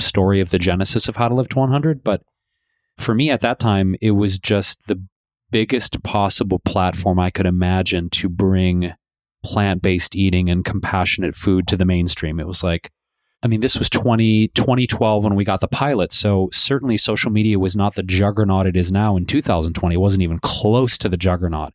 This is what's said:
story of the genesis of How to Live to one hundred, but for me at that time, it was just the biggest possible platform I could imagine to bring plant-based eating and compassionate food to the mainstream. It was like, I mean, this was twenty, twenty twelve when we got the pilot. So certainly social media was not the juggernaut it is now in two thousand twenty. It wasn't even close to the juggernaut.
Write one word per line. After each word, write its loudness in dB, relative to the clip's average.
story 2
of -2
the 2
genesis 0
of -6
How 0
to 0
Live 0
to -4
one 2
hundred, 0
but -2
for 0
me 2
at 0
that -2
time, 2
it 2
was 0
just -2
the -4
biggest -2
possible 0
platform 0
I 0
could -2
imagine 0
to -2
bring 0
plant-based -2
eating 2
and 0
compassionate -2
food 0
to 0
the 2
mainstream. -2
It -8
was -4
like, -4
I 0
mean, 2
this 0
was -2
twenty, 2
twenty 0
twelve 0
when 2
we 2
got 0
the 0
pilot. 0
So 2
certainly 0
social -2
media 2
was 0
not 0
the -4
juggernaut 2
it 0
is 2
now 2
in 0
two 0
thousand 0
twenty. -2
It 0
wasn't 2
even -2
close 0
to -4
the -2
juggernaut. -2